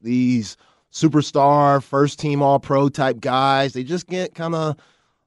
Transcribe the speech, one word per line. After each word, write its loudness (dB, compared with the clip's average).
these -2
superstar, 2
first-team -2
All-Pro 2
type -2
guys. 0
They -6
just -8
get -8
kinda -4